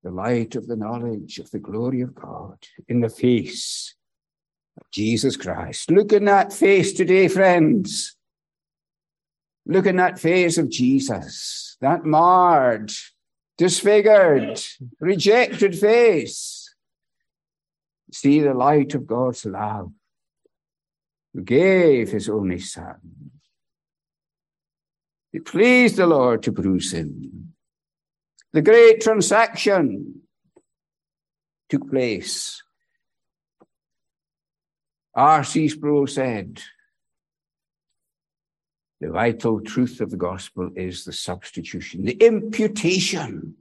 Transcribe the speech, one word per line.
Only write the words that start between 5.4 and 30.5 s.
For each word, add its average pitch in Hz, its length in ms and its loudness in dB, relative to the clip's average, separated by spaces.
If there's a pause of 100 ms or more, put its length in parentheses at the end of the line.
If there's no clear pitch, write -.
Look 208 220 4
in 208 140 2
that 202 260 4
face 196 400 2
today, 185 360 2
friends. 175 880 2 (1500)
Look 185 220 0
in 185 100 2
that 180 240 0
face 170 380 2
of 151 100 -2
Jesus, - 1120 -4
that 156 240 -2
marred, 156 880 4 (640)
disfigured, 185 1040 4 (400)
rejected 196 760 0
face. 214 1000 0 (1400)
See 143 280 2
the 143 140 2
light 135 400 2
of 127 140 -6
God's 123 360 -4
love, 104 480 -10 (1400)
who 90 80 -12
gave 151 680 2
his 104 160 -6
only 98 320 -4
Son. 87 720 -18 (2000)
It - 120 -12
pleased 240 520 4
the 185 100 2
Lord 127 380 2
to 110 80 -2
bruise 92 400 -2
him. 76 640 -12 (1000)
The 156 100 2
great 220 380 8
transaction 196 1200 0 (1500)